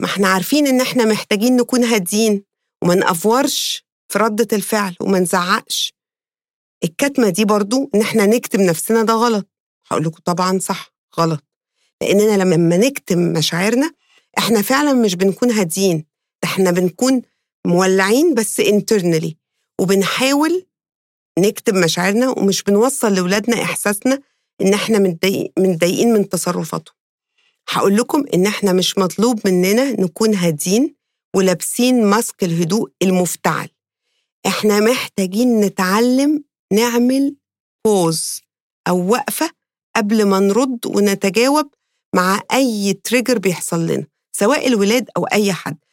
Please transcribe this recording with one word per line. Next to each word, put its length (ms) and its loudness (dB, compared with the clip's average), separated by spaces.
ما 60 -2
احنا 220 0
عارفين 380 0
إن 140 2
احنا 240 0
محتاجين 520 0
نكون 280 0
هاديين 600 0
وما 120 2
نأفورش 920 0
في 100 -4
ردة 340 0
الفعل 480 -2
وما 180 0
نزعقش. 760 -2
الكتمة 440 0
دي 160 -2
برضو 500 0
إن 60 2
احنا 260 0
نكتم 340 0
نفسنا 420 0
ده 120 0
غلط. 340 0
هقول 180 -4
لكم 200 -4
طبعًا 340 -2
صح، 360 -8
غلط. 260 -2
لأننا 400 2
لما، 120 2
لما 220 2
نكتم 420 0
مشاعرنا، 760 -2
احنا 240 0
فعلًا 300 0
مش 220 2
بنكون 360 0
هاديين، 460 0
ده 60 -2
احنا 220 0
بنكون 520 0
مولعين 680 2
بس 260 -2
internally، 720 0
وبنحاول 880 0
نكتم 420 0
مشاعرنا 480 0
ومش 340 -2
بنوصل 520 0
لولادنا 480 -2
إحساسنا 600 -4
إن 140 2
احنا 240 0
متضايق-، 600 -2
متضايقين 540 2
من 160 2
تصرفاتهم. 640 -6
هقول 280 2
لكم 280 0
إن 120 2
احنا 260 0
مش 260 0
مطلوب 500 0
مننا 520 0
نكون 340 0
هادين 600 0
ولابسين 680 0
mask 400 0
الهدوء 460 -2
المفتعل. 640 0
احنا 340 0
محتاجين 800 0
نتعلم 840 0
نعمل 640 0
بوز 560 0
أو 220 0
وقفة 400 -2
قبل 280 2
ما 140 2
نرد 480 0
ونتجاوب 880 0
مع 260 0
أي 400 0
trigger 460 -2
بيحصل 480 -4
لنا، 200 -4
سواء 340 0
الولاد 500 0
أو 80 -2
أي 280 0
حد. 240 -8